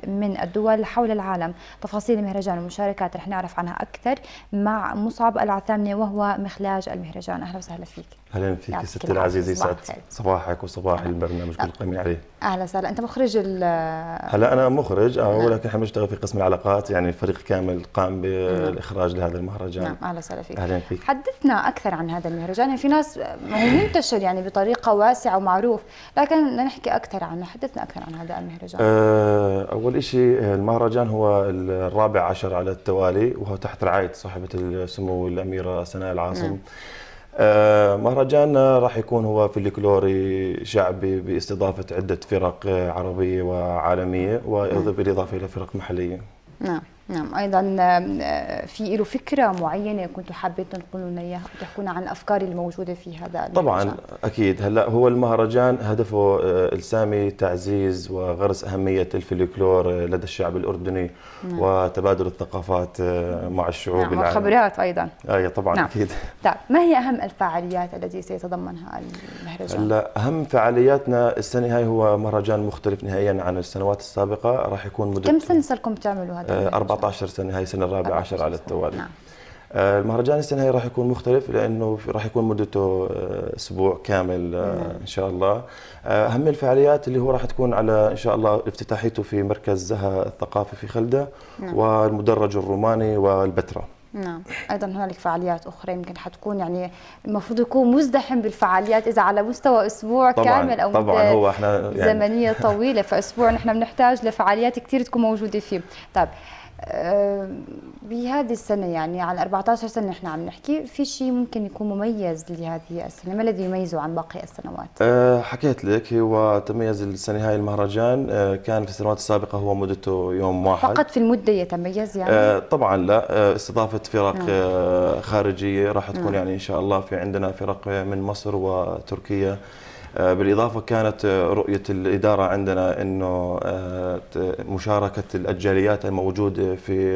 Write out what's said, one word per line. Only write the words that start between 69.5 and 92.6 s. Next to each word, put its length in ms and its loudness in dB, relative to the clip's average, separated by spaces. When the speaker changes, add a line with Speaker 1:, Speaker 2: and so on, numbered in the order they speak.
Speaker 2:
هلا 360 0
أهم 260 0
فعالياتنا 920 4
السنة 400 0
هاي 80 2
هو 320 4
مهرجان 420 0
مختلف 440 -2
نهائيًا 400 0
عن 140 -2
السنوات 420 -2
السابقة، 500 -2
راح 360 0
يكون 220 -4
مدة 240 0
Speaker 1:
كم 80 6
سنة 220 2
صار 160 -2
لكم 180 -6
تعملوا 400 -6
هذا 140 -10
Speaker 2:
آه، 80 0
Speaker 1:
المهرجان؟ 160 0
Speaker 2:
أربعتاش 500 0
سنة، 340 -6
هاي 60 -2
السنة 220 -4
الرابعة 340 -2
عشر 160 -4
على 80 -2
Speaker 1:
أربعتاش 240 -4
سنة. 100 -4
Speaker 2:
التوالي. 200 -4
Speaker 1:
نعم. 100 -10
Speaker 2:
آه، 260 2
المهرجان 400 2
السنة 220 -2
هاي 80 4
راح 160 2
يكون 220 -2
مختلف 420 0
لأنه 460 0
في، 160 -8
راح 140 -4
يكون 180 0
مدته، 680 0
آه، 440 -6
أسبوع 480 0
كامل، 520 0
آه، 200 -2
Speaker 1:
نعم. 260 -6
Speaker 2:
إن 60 -12
شاء 220 -2
الله. 320 0
آه، 220 2
أهم 200 0
الفعاليات 600 4
اللي 120 0
هو 120 0
راح 140 0
تكون 280 0
على، 380 4
إن 40 -4
شاء 200 0
الله، 320 2
افتتاحيته 560 -4
في 200 -2
مركز 420 -2
زها 400 0
الثقافي 500 -4
في 120 -12
خلدة، 400 0
Speaker 1:
نعم. 180 -6
Speaker 2:
والمدرج 800 4
الروماني 600 0